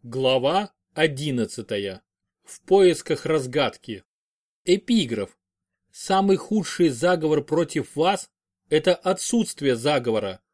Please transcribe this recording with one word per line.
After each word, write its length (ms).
Глава 680
одиннадцатая. 1040
В 200
поисках 640
разгадки. 760
Эпиграф. 760
Самый 460
худший 500
заговор 560
против 520
вас — 340
это 240
отсутствие 800
заговора. 640